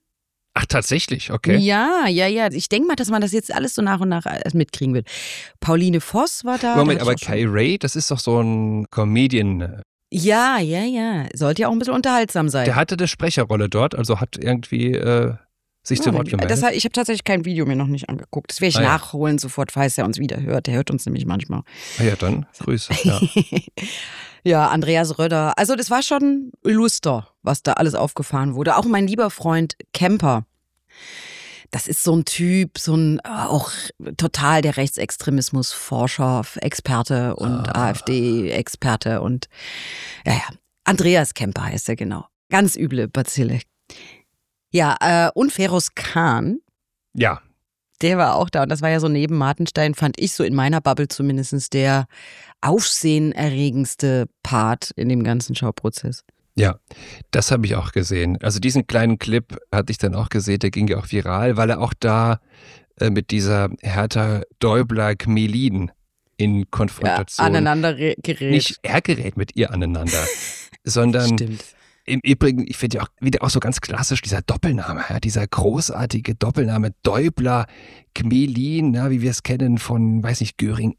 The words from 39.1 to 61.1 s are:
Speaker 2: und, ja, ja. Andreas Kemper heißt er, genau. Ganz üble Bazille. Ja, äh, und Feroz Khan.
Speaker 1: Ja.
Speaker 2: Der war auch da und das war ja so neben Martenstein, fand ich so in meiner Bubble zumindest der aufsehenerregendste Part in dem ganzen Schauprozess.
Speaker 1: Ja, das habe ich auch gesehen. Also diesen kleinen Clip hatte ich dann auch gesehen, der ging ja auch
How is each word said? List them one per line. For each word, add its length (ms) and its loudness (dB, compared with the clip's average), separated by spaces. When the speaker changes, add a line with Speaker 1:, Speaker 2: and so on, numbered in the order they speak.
Speaker 2:
und, 300 -4
ja, 100 0
ja. 60 -2
Andreas 480 4
Kemper 320 -4
heißt 240 -4
er, 80 -4
genau. 280 -8
Ganz 280 2
üble 320 -2
Bazille. 500 -2
Ja, 300 4
äh, 320 4
und 180 2
Feroz 440 0
Khan. 640 0
Speaker 1:
Ja. 280 0
Speaker 2:
Der 160 2
war 200 2
auch 120 0
da 140 0
und 60 0
das 120 -2
war 80 0
ja 120 2
so 80 0
neben 280 0
Martenstein, 580 0
fand 220 0
ich 140 -2
so 140 0
in 100 2
meiner 240 2
Bubble 300 2
zumindest 640 -2
der 340 2
aufsehenerregendste 1700 0
Part 480 0
in 180 -2
dem 140 2
ganzen 320 -2
Schauprozess. 680 -4
Speaker 1:
Ja, 220 2
das 200 2
habe 140 2
ich 100 0
auch 160 -4
gesehen. 500 0
Also 180 -2
diesen 280 2
kleinen 300 2
Clip 400 -2
hatte 200 0
ich 60 -4
dann 180 0
auch 140 -2
gesehen, 300 0
der 120 0
ging 160 2
ja 100 0
auch 140 -6